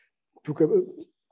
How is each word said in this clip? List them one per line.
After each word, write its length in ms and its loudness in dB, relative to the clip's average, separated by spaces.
più 120 -8
che, 140 2